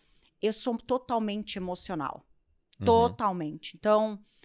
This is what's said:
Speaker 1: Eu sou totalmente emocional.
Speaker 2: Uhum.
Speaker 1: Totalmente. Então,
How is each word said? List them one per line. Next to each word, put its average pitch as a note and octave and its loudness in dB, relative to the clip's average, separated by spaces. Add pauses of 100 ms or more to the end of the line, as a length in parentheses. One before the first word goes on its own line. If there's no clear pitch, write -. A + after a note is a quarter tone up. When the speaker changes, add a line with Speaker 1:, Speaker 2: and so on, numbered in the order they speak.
(400)
Speaker 1:
Eu G#3+ 0
sou A#3 -2
totalmente A3 -2
emocional. F3+ -6 (540)
Speaker 2:
Uhum. - 0
Speaker 1:
Totalmente. G#3 2
Então, G#3+ 2 (260)